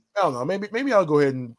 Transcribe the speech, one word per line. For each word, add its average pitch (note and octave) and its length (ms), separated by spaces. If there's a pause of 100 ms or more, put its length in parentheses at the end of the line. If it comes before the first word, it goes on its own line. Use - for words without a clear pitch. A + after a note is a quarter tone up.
(160)
I G3+ 60
don't D#3 120
know. B2 100
Maybe, G3 260
maybe B3+ 220
I'll G3 140
go D3+ 140
ahead C#3 140
and B2 240